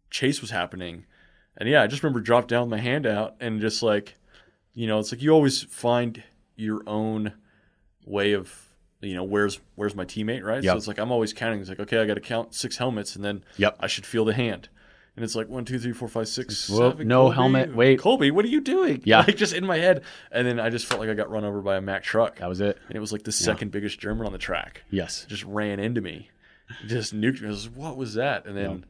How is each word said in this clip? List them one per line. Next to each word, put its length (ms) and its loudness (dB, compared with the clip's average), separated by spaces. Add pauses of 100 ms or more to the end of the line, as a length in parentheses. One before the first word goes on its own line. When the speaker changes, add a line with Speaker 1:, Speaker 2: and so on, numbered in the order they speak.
(100)
Speaker 1:
chase 300 0
was 100 -10
happening. 540 -6 (520)
And 120 -4
yeah, 140 6
I 40 6
just 160 -4
remember 180 0
dropped 280 4
down 200 0
my 120 -4
hand 260 0
out 320 -2
and 220 -4
just, 240 0
like, 320 0 (580)
you 140 -4
know, 100 2
it's 140 -4
like 100 -8
you 80 4
always 320 6
find 600 0 (320)
your 320 -4
own 460 -4 (720)
way 280 0
of, 200 -2 (480)
you 140 -8
know, 100 -4
"Where's, 360 0 (160)
where's 180 -4
my 100 -8
teammate?" 380 -6
Right? 200 -2
Speaker 2:
Yep. 100 4
Speaker 1:
So 40 2
it's 120 -6
like, 100 -8
I'm 140 -4
always 200 0
counting. 280 -4
It's 80 -12
like, 120 -12
"Okay, 180 -2
I 80 4
gotta 140 -2
count 340 -6
six 240 -8
helmets, 360 -4
and 100 -8
then 200 -6 (140)
Speaker 2:
Yep. 200 2
Speaker 1:
I 80 -4
should 200 -6
feel 180 0
the 100 2
hand." 340 -4 (480)
And 80 -6
it's 100 -6
like, 140 -4
"One, 160 -8
two, 140 -4
three, 140 -4
four, 160 -8
five, 200 -4
six, 420 -6
Speaker 2:
Whoop, 220 6
Speaker 1:
seven, 160 -4
Speaker 2:
no 160 8
Speaker 1:
Colby, 100 6
Speaker 2:
helmet, 400 4
wait. 240 8
Speaker 1:
Colby, 320 4
what 140 4
are 40 -2
you 120 2
doing?" 440 0
Speaker 2:
Yeah. 220 8
Speaker 1:
Like, 100 4
just 180 0
in 120 -2
my 100 0
head. 260 4 (280)
And 160 0
then 140 0
I 100 0
just 160 -4
felt 140 -2
like 100 -2
I 40 -2
got 160 -2
run 140 -4
over 160 -4
by 160 0
a 40 -4
Mack 240 -4
truck. 340 0
Speaker 2:
That 100 -6
was 120 -4
it. 260 0
Speaker 1:
And 100 -12
it 40 -8
was, 100 -8
like, 140 -8
the 80 -8
Speaker 2:
Yeah. 120 -2
Speaker 1:
second 280 -2
biggest 260 -6
German 260 -4
on 80 -6
the 60 -10
track. 520 -8
Speaker 2:
Yes. 380 -4
Speaker 1:
Just 160 -10
ran 360 -4
into 200 -2
me. 300 -10 (560)
Just 280 -6
nuked 280 0
me. 60 -8
I 20 -6
was, 180 -8
"What 280 -12
was 180 -8
that?" 320 -2
And 100 -12
then 140 -4
Speaker 2:
Yep. 200 -10